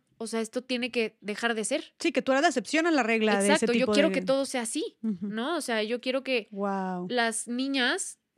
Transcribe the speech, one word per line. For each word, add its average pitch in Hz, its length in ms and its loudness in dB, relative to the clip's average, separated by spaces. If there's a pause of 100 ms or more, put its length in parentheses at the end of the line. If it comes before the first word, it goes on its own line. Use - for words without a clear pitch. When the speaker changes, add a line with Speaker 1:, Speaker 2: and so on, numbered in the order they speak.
(180)
Speaker 1:
o 226 80 -8
sea, 226 140 -4
esto 226 220 -4
tiene 247 280 -4
que 226 300 -2
dejar 208 340 -2
de 220 100 -4
ser". 302 340 -4
Speaker 2:
Sí, 311 140 0
que 254 100 0
tú 262 100 2
eras 269 100 4
la 349 60 6
excepción 302 380 0
a 339 40 4
la 285 120 4
regla 214 400 2
de 202 100 4
ese 220 140 4
Speaker 1:
Exacto, 240 60 2
yo 247 140 4
Speaker 2:
tipo 214 60 2
Speaker 1:
quiero 285 160 6
Speaker 2:
de 285 60 0
Speaker 1:
que 277 80 0
todo 269 240 2
sea 247 160 -4
así, 311 400 -6
Speaker 2:
Ujú. 208 260 -4
Speaker 1:
¿no? 240 280 -4
O 294 40 -2
sea, 226 220 -2
yo 233 180 -2
quiero 262 220 -2
que 262 280 -2
Speaker 2:
Guau. 190 580 -4
Speaker 1:
las 226 400 0
niñas 269 720 -2 (200)